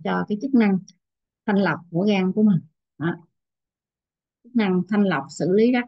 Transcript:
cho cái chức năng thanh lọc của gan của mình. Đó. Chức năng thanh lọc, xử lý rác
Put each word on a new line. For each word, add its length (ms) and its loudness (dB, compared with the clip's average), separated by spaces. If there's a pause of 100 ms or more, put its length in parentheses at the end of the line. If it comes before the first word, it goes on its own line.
cho 240 -4
cái 140 -4
chức 120 -8
năng 260 4 (680)
thanh 120 0
lọc 220 0 (120)
của 180 -2
gan 220 0
của 120 0
mình. 160 4 (380)
Đó. 180 -4 (1300)
Chức 120 -8
năng 340 2
thanh 140 2
lọc, 260 -2
xử 220 -4
lý 200 4
rác 160 0